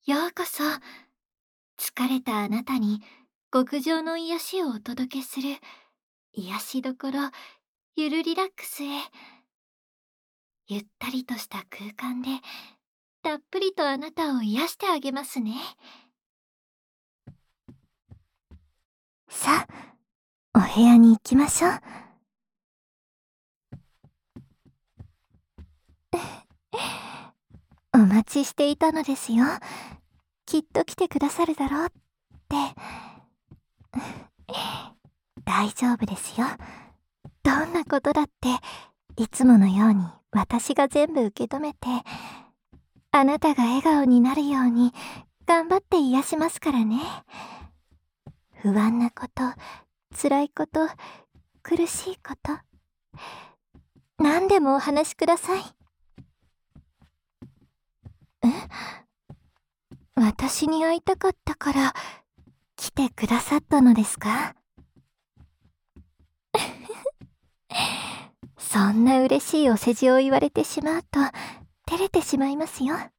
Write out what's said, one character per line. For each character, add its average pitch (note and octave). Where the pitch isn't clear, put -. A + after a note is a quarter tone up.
よ D4
う F4
こ F4+
そ。 -
疲 -
れ C4
た A3
あ G#3
な A3+
た C4
に G#3
極 B3+
上 D#4+
の E4
癒 E4
し F#4+
を D#4
お G#3+
届 B3+
け -
す C4
る C#4
癒 G3
し C4
ど C4
こ C4+
ろ、 C#4
ゆ D4+
る D#4+
リ E4
ラ F#4
ッ F#4+
ク -
ス -
へ。 C#4+
ゆ G3+
っ G#3
た B3
り B3+
と B3
し -
た G3+
空 G3+
間 B3+
で、 C4
た D4+
っ D4
ぷ F#4+
り F#4+
と D4+
あ C4+
な D4+
た D4+
を A#3
癒 A3
し -
て G4+
あ E4
げ C4+
ま C4+
す -
ね。 A3
さ -
あ、 A#3+
お -
部 G#3+
屋 A#3+
に A#3
行 A3
き -
ま C#4+
し -
ょ F4
う。 -
<laughs> -
お B3+
待 G#3+
ち C#4+
し -
て C#4+
い D4
た D#4+
の D#4+
で C4+
す -
よ。 A#3
き D#4
っ D#4
と -
来 -
て F#4
く -
だ C#4+
さ E4+
る D#4
だ C4+
ろ C#4+
う -
っ -
て。 C#4+
<laughs> -
大 G#3
丈 B3
夫 A3+
で G3+
す -
よ。 B3+
ど C#4+
ん E4+
な E4+
こ C#4
と D4
だ D4+
っ C#4+
て、 -
い A3+
つ -
も A#3+
の G3
よ G#3
う -
に F#3+
私 A3+
が C#4
全 D4+
部 C4+
受 G#3+
け C4+
止 C#4+
め D4+
て、 -
あ C#4+
な C#4
た D4+
が B3
笑 B3
顔 D4
に B3
な B3+
る D4
よ C4+
う B3
に A#3+
頑 E4
張 F#4
っ G4
て F4+
癒 C4
し -
ま D#4+
す -
か D4+
ら A#3
ね。 A3
不 G3+
安 A3
な A#3+
こ -
と、 -
辛 C#4
い D4
こ -
と、 -
苦 E4+
し -
い F#4
こ -
と、 D4
何 E4
で G4+
も C#4
お C#4
話 D4+
し -
く -
だ E4+
さ F#4+
い。 F#4+
え？ A#3+
私 C4
に D#4+
会 E4
い -
た F#4+
か F#4+
っ -
た D4+
か -
ら C4+
来 -
て C4+
く -
だ A#3+
さ -
っ D4+
た D4
の B3
で G#3+
す -
か？ A#3
<laughs> -
そ G3+
ん A3+
な C4
嬉 C4
し D4+
い C4
お A3
世 A#3+
辞 B3+
を C4
言 C4+
わ C4+
れ C#4+
て -
し D4
ま D#4+
う F4
と -
照 E4+
れ F#4+
て F4+
し -
ま C4+
い C#4+
ま D#4
す -
よ。 B3